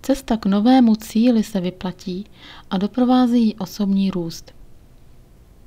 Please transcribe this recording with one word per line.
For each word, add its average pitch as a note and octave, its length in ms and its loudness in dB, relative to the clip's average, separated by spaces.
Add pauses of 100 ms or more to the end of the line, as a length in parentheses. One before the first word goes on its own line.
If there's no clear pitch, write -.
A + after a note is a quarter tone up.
cesta C4+ 360 -2
k - 80 -8
novému A3 500 4
cíli A3 480 0
se - 160 -6
vyplatí F3+ 680 -8 (440)
a G3 80 -4
doprovází A#3+ 680 2
ji G#3+ 100 0
osobní G3 560 -2
růst. E3+ 400 -8 (1160)